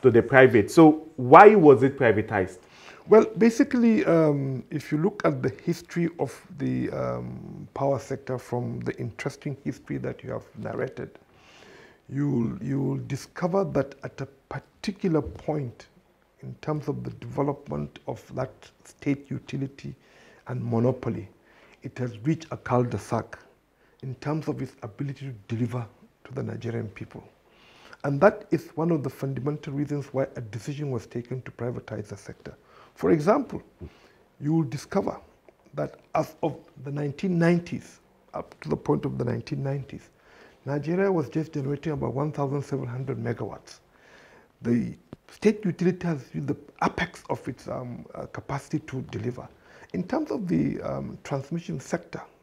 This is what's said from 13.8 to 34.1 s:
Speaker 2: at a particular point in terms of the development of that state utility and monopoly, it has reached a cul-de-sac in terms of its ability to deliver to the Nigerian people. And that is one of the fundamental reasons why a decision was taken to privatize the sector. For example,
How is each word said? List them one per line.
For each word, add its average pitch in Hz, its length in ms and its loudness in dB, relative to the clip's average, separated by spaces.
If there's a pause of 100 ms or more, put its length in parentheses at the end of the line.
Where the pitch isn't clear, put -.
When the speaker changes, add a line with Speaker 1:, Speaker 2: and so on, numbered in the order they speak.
Speaker 2:
at - 160 -12
a 135 60 -8 (220)
particular - 720 -4
point 147 640 -8 (560)
in 131 180 -14
terms 151 280 -6
of 127 160 -4
the 127 80 -8
development 139 920 -6
of 127 160 -10 (120)
that 127 180 -6 (320)
state - 460 -6
utility 135 640 -8 (540)
and 127 140 -6
monopoly, 117 680 0 (540)
it - 160 -12
has 120 220 -6
reached 160 300 -2
a 123 60 -10
cul-de-sac 120 840 -2 (640)
in 131 140 -8
terms 151 320 -6
of 135 140 -4
its 131 100 -10 (100)
ability 135 440 -10
to 135 80 -12 (200)
deliver 117 320 -4 (380)
to - 80 -16
the 131 100 -6
Nigerian 113 460 -6
people. 104 340 -14 (840)
And 139 180 0
that 208 280 4
is - 240 -2
one 165 160 0
of 156 120 2
the 135 80 -4
fundamental 139 640 -6
reasons 143 380 -4
why 131 140 0 (100)
a 135 40 -10
decision 135 500 -8
was 120 160 -4
taken 123 360 -8
to - 80 -14
privatize 117 580 -8
the 104 80 -12
sector. - 380 -16 (400)
For - 160 0
example, 190 520 2 (800)